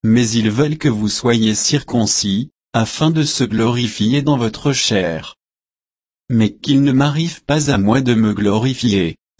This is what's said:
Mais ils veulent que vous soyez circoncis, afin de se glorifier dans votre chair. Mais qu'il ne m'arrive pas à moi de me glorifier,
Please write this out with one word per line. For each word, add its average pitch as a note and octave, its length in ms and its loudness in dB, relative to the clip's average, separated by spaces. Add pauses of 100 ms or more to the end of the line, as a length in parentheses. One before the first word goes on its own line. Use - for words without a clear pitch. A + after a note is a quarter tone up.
Mais A2+ 280 2
ils A2 200 0
veulent D3+ 280 0
que D3+ 100 -2
vous G#2+ 220 0
soyez A2 460 0
circoncis, A2 960 -2 (200)
afin A#2+ 400 0
de D#3 120 0
se C3+ 200 -2
glorifier A2+ 760 0
dans C#3+ 160 0
votre A#2+ 340 -2
chair. F2+ 640 -2 (920)
Mais A2 240 2
qu'il C#3 280 0
ne C#3 120 2
m'arrive D3 500 0
pas D3 260 -2
à A#2+ 80 2
moi G#2+ 220 2
de B2 140 0
me A2 200 2
glorifier, G2+ 840 0 (220)